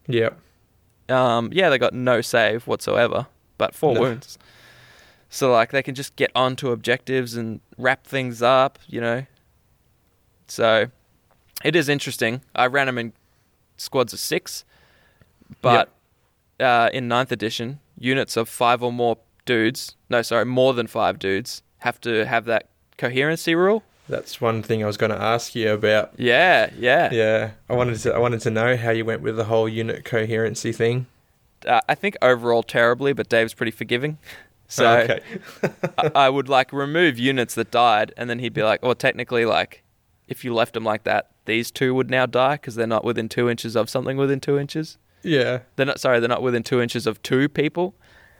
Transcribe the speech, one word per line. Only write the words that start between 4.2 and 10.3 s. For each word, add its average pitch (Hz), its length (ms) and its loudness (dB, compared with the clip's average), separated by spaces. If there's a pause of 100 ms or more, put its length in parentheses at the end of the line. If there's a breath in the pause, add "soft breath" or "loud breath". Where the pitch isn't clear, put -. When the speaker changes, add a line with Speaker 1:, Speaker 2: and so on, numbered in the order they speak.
Speaker 2:
So, 127 220 0
like, 117 180 4
they 135 120 -2
can 135 120 -8
just 135 220 -12
get - 180 0
onto 127 360 0
objectives 120 680 -2
and 113 240 -8 (180)
wrap 127 260 0
things 123 380 -6
up, 131 460 4
you 120 120 -8
know? 120 260 -4 (1200)